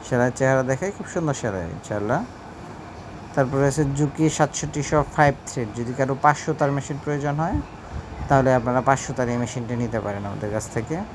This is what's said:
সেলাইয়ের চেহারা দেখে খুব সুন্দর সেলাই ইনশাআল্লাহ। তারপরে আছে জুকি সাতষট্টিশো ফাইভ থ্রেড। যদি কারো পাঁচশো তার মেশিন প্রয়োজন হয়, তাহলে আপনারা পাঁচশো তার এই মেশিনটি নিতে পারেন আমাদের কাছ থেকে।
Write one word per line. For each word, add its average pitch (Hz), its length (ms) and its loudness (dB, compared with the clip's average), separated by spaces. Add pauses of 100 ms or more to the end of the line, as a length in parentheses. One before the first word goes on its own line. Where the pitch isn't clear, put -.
সেলাইয়ের 123 320 2
চেহারা 131 320 4
দেখে 135 160 0 (120)
খুব 208 160 -10
সুন্দর 156 280 0
সেলাই 95 240 -2 (120)
ইনশাআল্লাহ। 107 420 -2 (1160)
তারপরে 135 360 2
আছে 151 120 2 (140)
জুকি 151 280 2 (120)
সাতষট্টিশো 147 640 0 (160)
ফাইভ 143 180 6 (140)
থ্রেড। 117 300 -4
যদি 120 200 -4
কারো 135 160 2 (100)
পাঁচশো 151 360 4
তার 143 180 4
মেশিন 139 280 -6
প্রয়োজন 147 380 -2
হয়, 214 140 0 (720)
তাহলে 135 220 8 (100)
আপনারা 123 280 2
পাঁচশো 135 300 4
তার 123 160 2
এই 120 100 0
মেশিনটি 120 300 -4 (100)
নিতে 113 220 -2
পারেন 101 240 -2
আমাদের 104 260 -4
কাছ 107 100 -2 (100)
থেকে। 117 200 -2 (200)